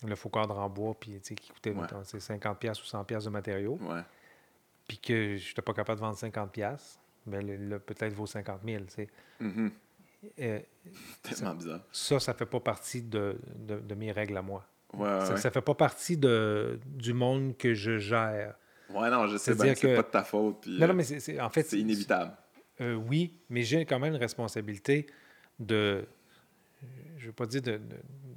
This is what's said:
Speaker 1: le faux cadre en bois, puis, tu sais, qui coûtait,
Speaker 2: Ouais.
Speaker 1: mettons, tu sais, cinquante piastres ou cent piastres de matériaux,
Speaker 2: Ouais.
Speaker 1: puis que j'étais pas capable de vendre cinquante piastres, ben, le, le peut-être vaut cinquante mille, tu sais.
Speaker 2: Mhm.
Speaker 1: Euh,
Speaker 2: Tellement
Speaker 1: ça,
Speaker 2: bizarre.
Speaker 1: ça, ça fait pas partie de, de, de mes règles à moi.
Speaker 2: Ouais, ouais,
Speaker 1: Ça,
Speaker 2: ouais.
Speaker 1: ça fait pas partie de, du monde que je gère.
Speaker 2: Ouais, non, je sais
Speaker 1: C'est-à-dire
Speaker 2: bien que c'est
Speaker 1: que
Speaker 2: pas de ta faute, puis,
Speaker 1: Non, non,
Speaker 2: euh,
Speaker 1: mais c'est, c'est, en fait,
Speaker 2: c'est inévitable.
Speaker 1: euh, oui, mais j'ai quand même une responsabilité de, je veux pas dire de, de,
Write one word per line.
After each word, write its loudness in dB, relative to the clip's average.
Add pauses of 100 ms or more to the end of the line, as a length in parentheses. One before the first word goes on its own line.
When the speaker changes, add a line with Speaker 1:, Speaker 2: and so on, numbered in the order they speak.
Speaker 1:
le -4
faux -8
cadre 0
en -2
bois, -4
puis, -14
tu -
sais, -12
qui -16
coûtait, -6
Speaker 2:
Ouais. -2
Speaker 1:
mettons, -6
tu -14
sais, -10
cinquante -4
piastres -4
ou -16
cent -6
piastres -4
de -4
matériaux, -2
Speaker 2:
Ouais. -4 (840)
Speaker 1:
puis -10
que 0
j'étais -8
pas -2
capable -2
de -2
vendre -4
cinquante -6
piastres, -6 (280)
ben, -4
le, -6
le -6
peut-être -6
vaut -6
cinquante -8
mille, -6
tu -20
sais. -8 (340)
Speaker 2:
Mhm. -2 (680)
Speaker 1:
Euh, -4 (640)
Speaker 2:
Tellement -10
Speaker 1:
ça, -4
Speaker 2:
bizarre. -8 (100)
Speaker 1:
ça, 2
ça 0
fait -6
pas -2
partie -2
de, -2 (200)
de, -6
de -8
mes -4
règles -2
à -2
moi. -8 (280)
Speaker 2:
Ouais, -4
ouais, 4
Speaker 1:
Ça, 2
Speaker 2:
ouais. 2
Speaker 1:
ça 2
fait 0
pas 4
partie 2
de, 4
du -4
monde 2
que 4
je 0
gère. 0 (360)
Speaker 2:
Ouais, 2
non, 6
je 2
sais -6
Speaker 1:
C'est-à-dire 6
Speaker 2:
bien 10
que -2
c'est 8
Speaker 1:
que 8
Speaker 2:
pas 8
de -12
ta 6
faute, 2
puis, -4
Speaker 1:
Non, 8
non, 6
Speaker 2:
euh, 4
Speaker 1:
mais 4
c'est, -4
c'est, -6
en 0
fait, 4
Speaker 2:
c'est 0
inévitable. 2 (440)
Speaker 1:
euh, 0
oui, 2 (160)
mais 0
j'ai 2
quand 2
même 0
une -2
responsabilité 0 (520)
de, 2 (1120)
je -14
veux -12
pas -2
dire -2
de, -2
de, -12 (420)